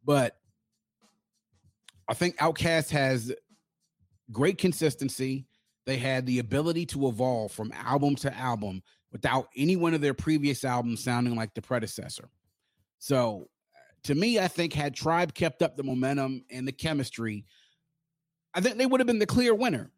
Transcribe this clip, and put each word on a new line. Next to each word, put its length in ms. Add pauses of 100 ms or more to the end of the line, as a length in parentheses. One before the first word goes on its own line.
But 340 (1700)
I 40
think 240
Outkast 540
has 440 (960)
great 280
consistency. 880 (400)
They 120
had 260
the 140
ability 480
to 220
evolve 440
from 220
album 420
to 180
album 480 (300)
without 420
any 220
one 160
of 80
their 140
previous 500
albums 400
sounding 320
like 160
the 80
predecessor. 680 (680)
So, 500 (560)
to 100
me, 240
I 100
think 240
had 220
Tribe 400
kept 260
up 160
the 60
momentum 680
and 160
the 60
chemistry, 720 (1120)
I 60
think 180
they 80
would 140
have 60
been 120
the 80
clear 280
winner. 440